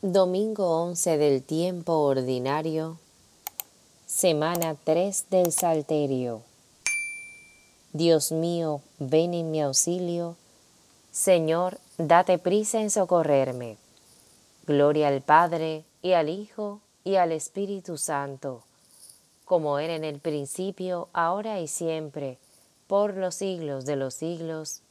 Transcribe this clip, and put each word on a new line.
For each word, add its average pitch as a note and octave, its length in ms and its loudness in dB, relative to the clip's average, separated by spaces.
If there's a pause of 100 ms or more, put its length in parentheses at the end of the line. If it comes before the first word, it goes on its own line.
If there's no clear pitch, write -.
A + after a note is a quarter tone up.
Domingo F#3 800 2
once E3+ 340 0
del C#3+ 240 4
tiempo E3+ 520 -2
ordinario, D3 1040 0 (1040)
semana E3 800 0
tres F3+ 480 0
del F3+ 200 4
Salterio. C#3+ 920 0 (1500)
Dios D#3+ 380 4
mío, D#3+ 500 -2 (180)
ven D#3 340 2
en E3 160 -4
mi D#3 100 -2
auxilio. E3+ 760 -2 (760)
Señor, F3 680 2 (180)
date E3+ 400 4
prisa G#3+ 420 0
en G#3+ 120 -2
socorrerme. C#3 880 0 (920)
Gloria D3 400 4
al C#3 160 0
Padre, D#3+ 600 2 (200)
y F#3 80 0
al D#3+ 180 4
Hijo, G#3 500 -8 (240)
y G3 120 0
al F3 160 4
Espíritu F#3 680 -6
Santo, C#3 640 -6 (840)
como D3+ 340 2
era E3 160 -4
en D#3 80 -6
el D3 160 -6
principio, F3 920 -6
ahora G3 480 0
y D#3+ 80 -6
siempre, D3+ 680 -6 (480)
por G3+ 300 2
los F#3 180 -4
siglos D#3+ 520 -6
de C#3+ 100 -2
los C3+ 180 -4
siglos. D#3+ 760 -8